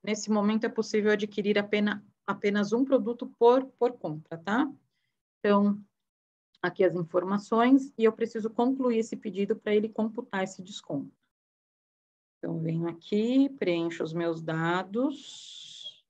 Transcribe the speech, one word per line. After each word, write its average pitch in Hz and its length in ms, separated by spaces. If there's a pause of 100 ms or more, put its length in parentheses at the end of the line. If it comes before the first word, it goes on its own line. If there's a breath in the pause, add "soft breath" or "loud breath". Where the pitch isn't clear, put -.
Nesse 208 280
momento, 214 340
é 226 60
possível 214 420
adquirir 208 460
apena-, 208 440 (240)
apenas 202 460
um 254 140
produto 240 400 (120)
por, 254 280 (120)
por 247 200
compra, 156 400
tá? 233 280 (720)
Então, 202 400 (840)
aqui 180 200
as 170 120
informações 202 1040
e 226 60
eu 220 100
preciso 220 340
concluir 247 480
esse 226 180
pedido 202 400
pra 208 200
ele 214 160
computar 220 520
esse 190 200
desconto. - 500 (1300)
Então, 165 240
venho 165 260
aqui, 233 720
preencho 170 440
os 160 120
meus 170 260
dados. 185 1700